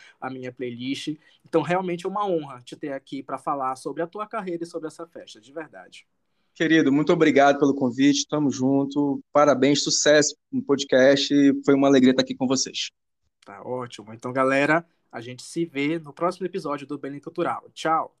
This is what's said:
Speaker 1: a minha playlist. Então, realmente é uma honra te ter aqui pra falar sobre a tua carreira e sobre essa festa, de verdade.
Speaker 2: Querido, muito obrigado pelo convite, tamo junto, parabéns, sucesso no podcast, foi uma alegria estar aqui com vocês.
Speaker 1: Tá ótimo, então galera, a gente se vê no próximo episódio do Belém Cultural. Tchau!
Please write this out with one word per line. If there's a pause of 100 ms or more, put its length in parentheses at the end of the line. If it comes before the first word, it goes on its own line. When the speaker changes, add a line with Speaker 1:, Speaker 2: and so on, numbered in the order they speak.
(200)
Speaker 1:
a
minha
playlist. (300)
Então,
realmente
é
uma
honra
te
ter
aqui
pra
falar
sobre
a
tua
carreira
e
sobre
essa
festa,
de
verdade. (460)
Speaker 2:
Querido,
muito
obrigado
pelo
convite,
tamo
junto,
parabéns,
sucesso (160)
no
podcast, (320)
foi
uma
alegria
estar
aqui
com
vocês. (560)
Speaker 1:
Tá
ótimo,
então
galera, (260)
a
gente
se
vê
no
próximo
episódio
do
Belém
Cultural.
Tchau!